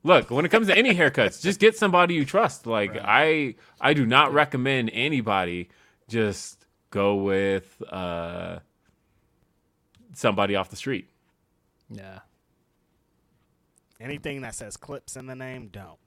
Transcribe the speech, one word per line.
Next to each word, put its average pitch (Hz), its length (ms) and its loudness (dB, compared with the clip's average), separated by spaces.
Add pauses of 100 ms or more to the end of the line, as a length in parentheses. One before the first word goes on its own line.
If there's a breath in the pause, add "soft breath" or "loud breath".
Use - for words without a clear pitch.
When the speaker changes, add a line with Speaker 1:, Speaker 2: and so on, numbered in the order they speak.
Speaker 1:
Look, 147 260 4
when 139 120 0
it 175 60 -2
comes 220 180 2
to 185 100 4
any 240 160 4
haircuts, 139 480 2
just 190 200 -2
get 220 160 6
somebody 180 360 4
you 147 120 0
trust. 185 420 -2
Like, 104 240 0
Speaker 2:
Right. 139 640 2 (260 soft breath)
Speaker 1:
I, 135 80 2
I 151 40 4
do 139 120 2
not 135 280 6
recommend 135 580 0
anybody 104 800 -2 (400 soft breath)
just 110 560 -6 (260)
go 101 240 0
with, 98 760 -2
uh, 87 720 -10 (1500)
somebody 101 440 0
off 95 120 -4
the 104 60 -18
street. 123 320 -10 (840)
Speaker 3:
Yeah. 95 300 -20 (1800)
Speaker 2:
Anything 139 420 -12
that 117 140 -14
says 104 200 -16
clips - 400 -18
in 127 120 -16
the 131 80 -14
name, 127 360 -16
don't. 90 360 -20